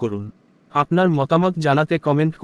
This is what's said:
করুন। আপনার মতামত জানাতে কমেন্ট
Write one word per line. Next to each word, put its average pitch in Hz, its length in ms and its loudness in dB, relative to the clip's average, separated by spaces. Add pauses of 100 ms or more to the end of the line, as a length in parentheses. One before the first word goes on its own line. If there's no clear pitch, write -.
করুন। 101 220 -4 (480)
আপনার 170 360 2 (100)
মতামত 170 360 0 (120)
জানাতে 151 280 0 (120)
কমেন্ট 151 380 0